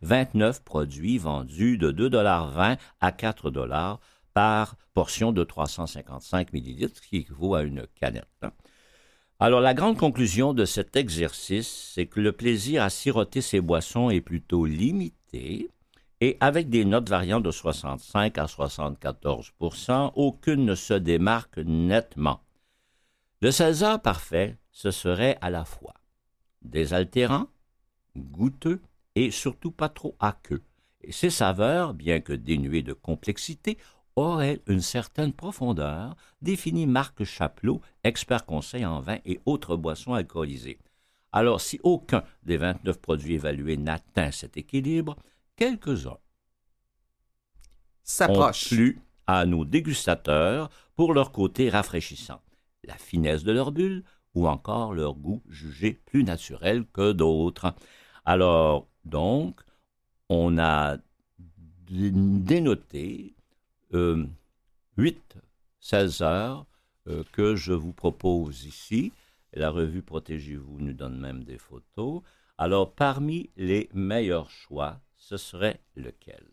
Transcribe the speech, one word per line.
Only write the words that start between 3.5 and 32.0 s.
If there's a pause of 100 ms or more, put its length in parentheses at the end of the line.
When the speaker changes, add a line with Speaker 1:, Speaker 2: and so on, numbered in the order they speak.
Speaker 1:
dollars (340)
par (180)
portion
de
trois
cent
cinquante-cinq
millilitres,
ce
qui
équivaut
à
une (140)
canette, (140)
hein. (880)
Alors,
la
grande
conclusion
de
cet
exercice,
c'est
que
le
plaisir
à
siroter
ces
boissons
est
plutôt
limité (520)
et
avec
des
notes
variant
de
soixante-cinq
à
soixante-quatorze
pour
cent,
aucune
ne
se
démarque
nettement. (1000)
Le
seltzer
parfait, (140)
ce
serait
à
la
fois (680)
désaltérant, (680)
goûteux (360)
et
surtout
pas
trop
aqueux. (400)
Et
ses
saveurs,
bien